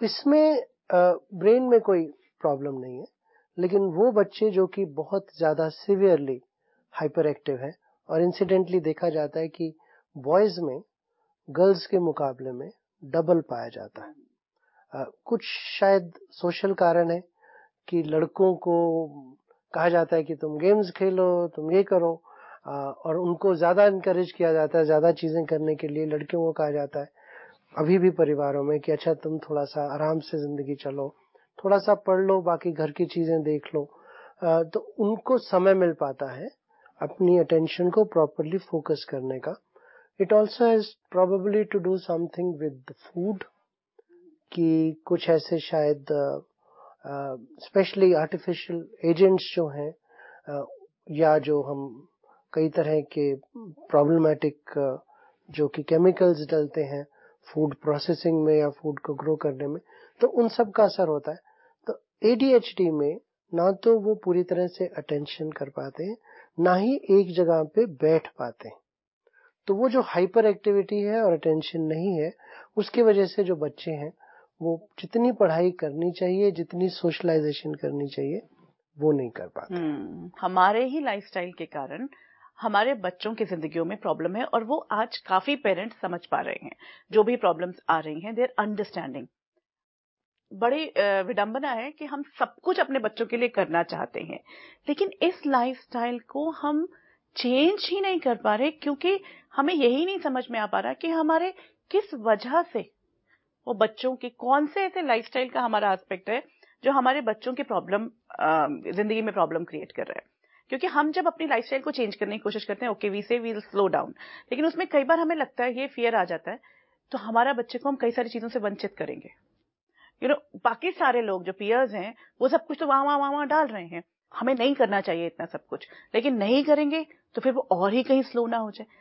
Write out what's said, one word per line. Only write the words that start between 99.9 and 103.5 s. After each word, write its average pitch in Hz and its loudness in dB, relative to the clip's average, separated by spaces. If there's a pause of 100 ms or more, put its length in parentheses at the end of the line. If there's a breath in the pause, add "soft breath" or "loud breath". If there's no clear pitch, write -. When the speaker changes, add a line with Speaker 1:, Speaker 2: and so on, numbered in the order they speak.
Speaker 2:
नहीं 381 -4
समझ 254 -4
में 233 -4
आ 214 -2
पा 202 -2
रहा 233 -4
कि - -8
हमारे 330 0 (380 soft breath)
किस 415 -2
वजह 226 0
से - -8 (680)